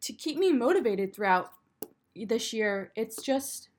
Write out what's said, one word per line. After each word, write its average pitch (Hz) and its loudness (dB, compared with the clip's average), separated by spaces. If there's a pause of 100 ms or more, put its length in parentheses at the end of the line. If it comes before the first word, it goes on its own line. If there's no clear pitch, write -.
to - -10
keep 302 -6
me 370 4
motivated 233 2
throughout 190 2 (640)
this 220 -2
year, 202 -2
it's 220 -6
just - -2